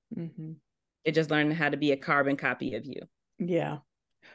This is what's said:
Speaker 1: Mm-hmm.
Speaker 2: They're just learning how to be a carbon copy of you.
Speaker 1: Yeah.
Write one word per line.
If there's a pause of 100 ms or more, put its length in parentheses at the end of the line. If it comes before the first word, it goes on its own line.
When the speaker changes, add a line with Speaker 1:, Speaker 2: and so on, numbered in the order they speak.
(140)
Speaker 1:
Mm-hmm. (520)
Speaker 2:
They're
just
learning
how
to
be
a
carbon
copy
of
you. (380)
Speaker 1:
Yeah. (560)